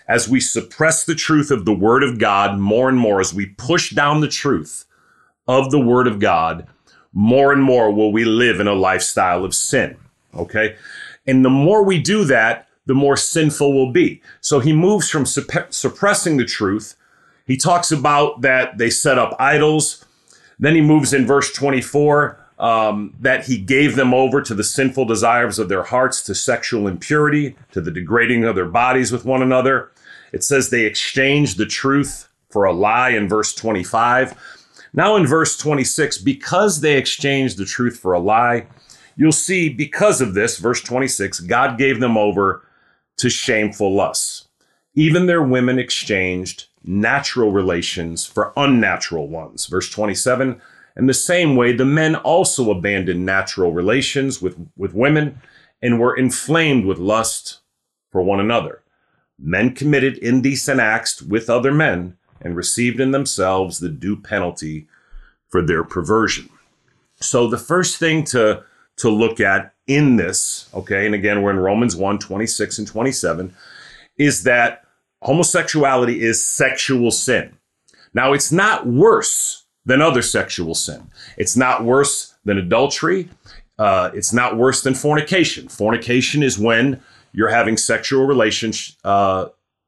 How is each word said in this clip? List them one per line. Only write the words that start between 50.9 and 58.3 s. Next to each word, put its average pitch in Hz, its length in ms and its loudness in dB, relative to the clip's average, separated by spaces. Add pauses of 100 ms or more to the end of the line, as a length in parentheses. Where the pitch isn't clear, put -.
"In 127 120 2
the 131 60 4
same 165 440 0
way, 123 160 4
the 120 100 0
men 156 320 2
also 151 560 0
abandoned 92 540 -2
natural 95 480 -2
relations 127 680 -2
with, 90 140 -4 (220)
with 92 160 -8
women 143 480 0 (400)
and 117 180 0
were 120 160 2
inflamed 135 720 0
with 92 140 -2
lust 107 600 -4 (540)
for 92 80 0
one 98 180 0